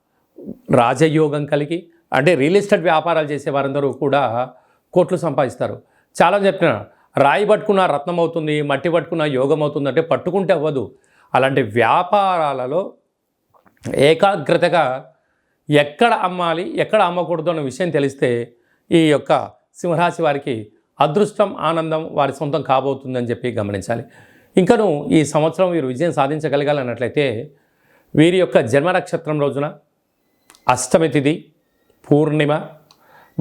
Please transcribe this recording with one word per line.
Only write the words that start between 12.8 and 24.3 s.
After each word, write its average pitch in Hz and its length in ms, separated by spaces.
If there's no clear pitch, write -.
ఏకాగ్రతగా 165 760
ఎక్కడ 147 440
అమ్మాలి, 175 360
ఎక్కడ 208 240
అమ్మకూడదు 170 440
అన్న 156 180
విషయం 175 260
తెలిస్తే 139 340
ఈ - 20
యొక్క 135 180
సింహరాశి 170 460
వారికి 143 280
అదృష్టం, 196 500
ఆనందం 160 340
వారి 139 200
సొంతం 147 320
కాబోతుందని 131 600
చెప్పి 120 160
గమనించాలి. 104 460